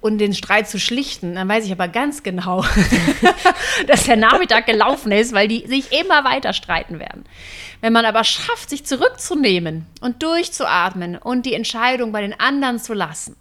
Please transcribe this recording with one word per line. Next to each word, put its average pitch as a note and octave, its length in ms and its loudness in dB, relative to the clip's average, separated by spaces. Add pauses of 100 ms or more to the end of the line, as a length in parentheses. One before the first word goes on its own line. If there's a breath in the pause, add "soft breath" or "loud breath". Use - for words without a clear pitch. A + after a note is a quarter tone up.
und G#3+ 180 0
den G3+ 140 2
Streit G3+ 360 0
zu G3 100 -6
schlichten, A#3+ 560 -6
dann F#3+ 140 -4
weiß A3 160 0
ich F#3+ 60 -4
aber F3+ 180 -4
ganz C#4+ 340 -4
genau, F#3 400 -2 (640)
<laughs> - 600 0
dass - 180 6
der B3 100 6
Nachmittag A#3 500 4
gelaufen A3 460 2
ist, A3+ 220 2
weil G#3 140 4
die A3+ 200 -4
sich C4 320 -2
immer E4 240 4
weiter C4 300 -2
streiten E3 460 -6
werden. - 260 -16 (560 loud breath)
Wenn A3+ 120 0
man A3+ 120 4
aber A3 180 2
schafft, - 460 -4
sich C#4+ 160 -8
zurückzunehmen G#3 1000 0 (160)
und A#3+ 220 -6
durchzuatmen F#3 960 -2
und B3 280 -4
die B3+ 80 -2
Entscheidung A#3+ 580 -2
bei G#3 100 -2
den G3+ 180 -6
anderen C4 400 0
zu A3+ 140 -10
lassen E3 480 -8